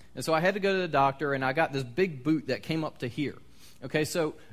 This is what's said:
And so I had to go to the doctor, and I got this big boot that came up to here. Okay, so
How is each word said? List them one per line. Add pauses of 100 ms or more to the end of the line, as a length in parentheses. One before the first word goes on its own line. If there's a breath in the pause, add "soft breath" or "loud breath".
(160 soft breath)
And
so
I
had
to
go
to
the
doctor,
and
I
got
this
big
boot
that
came
up
to
here. (480 loud breath)
Okay,
so (180 loud breath)